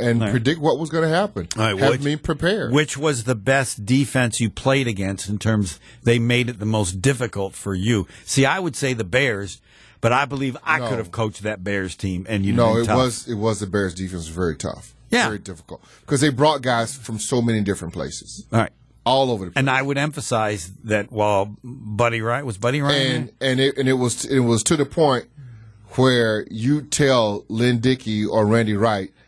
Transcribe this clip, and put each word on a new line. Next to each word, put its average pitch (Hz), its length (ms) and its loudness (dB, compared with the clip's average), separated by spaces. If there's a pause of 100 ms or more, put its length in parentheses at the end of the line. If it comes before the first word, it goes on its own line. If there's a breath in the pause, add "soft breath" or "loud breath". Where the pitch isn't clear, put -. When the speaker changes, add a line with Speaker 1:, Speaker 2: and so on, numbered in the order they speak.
Speaker 1:
and 117 220 2
Speaker 2:
All 113 60 0
right. - 20 0
Speaker 1:
predict 127 320 0
what 143 160 2
was 156 100 -4
gonna 160 220 0
happen. 160 360 -2 (120)
Speaker 2:
All 110 40 0
right, 107 160 0
Speaker 1:
Have - 120 4
Speaker 2:
which, 131 100 0
Speaker 1:
me 147 160 0
prepared. 160 560 -2
Speaker 2:
which 147 240 2
was 139 280 0
the 127 100 0
best 127 500 0
defense 123 560 2
you 117 80 2
played 135 400 0
against 98 400 -4
in 104 100 -2
terms 107 400 0 (240 loud breath)
they 120 160 4
made 120 300 2
it 120 100 -10
the 98 60 -6
most 101 380 -2
difficult 113 500 -2
for - 220 -6
you? 98 320 0 (180 loud breath)
See, 135 220 2
I 156 140 2
would 165 160 -4
say 131 180 -2
the 110 100 -4
Bears, 101 560 -2 (400 soft breath)
but 117 100 2
I 131 140 4
believe 135 400 -4
I 156 140 2
Speaker 1:
No. 120 100 -4
Speaker 2:
could 107 80 -2
have 104 140 -6
coached 107 320 -4
that 107 200 -6
Bears 98 340 -4
team, 92 340 -4
and 101 160 0
you'd 117 100 2
Speaker 1:
No, 117 160 4
Speaker 2:
been 117 120 2
Speaker 1:
it - 20 0
Speaker 2:
tough. 107 100 2
Speaker 1:
was, 123 320 -2
it 120 60 -4
was 104 260 -2
the 104 60 -4
Bears 95 260 0
defense 90 320 -8
was 80 40 -12
very 82 280 -2
tough. - 380 -10 (160)
Speaker 2:
Yeah. 226 160 2
Speaker 1:
Very 208 120 -4
difficult. - 440 -16 (240 soft breath)
'Cause 135 160 0
they 147 80 4
brought 143 320 2
guys 117 340 0
from 113 220 -10
so 123 240 0
many 117 180 2
different 92 320 -2
places. - 580 -12
Speaker 2:
All 113 100 4
right. 107 100 0 (360)
Speaker 1:
All 131 240 4
over 101 140 -2
the 87 60 -10
place. 135 100 -2
Speaker 2:
And 135 80 2
I 131 140 2
would 139 160 -2
emphasize 110 720 -2 (140)
that 107 280 -2
while 104 500 0
Buddy 117 600 -2
Wright, 120 200 -2
was 123 140 -6
Buddy 123 240 0
Wright 143 160 2
Speaker 1:
And, 127 420 -2
Speaker 2:
there? 131 120 0
Speaker 1:
and 127 100 0
it, 139 160 2
and 135 100 0
it 131 60 4
was, 123 320 0
it 135 160 0
was 117 220 4
to 170 160 2
the 143 80 2
point 143 400 2 (680 loud breath)
where 120 540 4
you 123 300 0
tell 123 680 2
Lynn 120 320 2
Dickey 110 440 0
or 104 220 2
Randy 110 280 4
Wright, 101 380 0 (160)